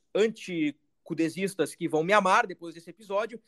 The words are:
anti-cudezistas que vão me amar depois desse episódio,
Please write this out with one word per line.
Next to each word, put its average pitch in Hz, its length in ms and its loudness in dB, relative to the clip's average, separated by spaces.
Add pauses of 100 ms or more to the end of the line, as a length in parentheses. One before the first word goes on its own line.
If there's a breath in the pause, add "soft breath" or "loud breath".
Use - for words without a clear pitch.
(140)
anti-cudezistas 165 1600 -2
que 165 140 -6
vão 156 160 0
me 180 100 2
amar 208 320 6
depois 170 300 -14
desse 170 160 -20
episódio, 214 560 -6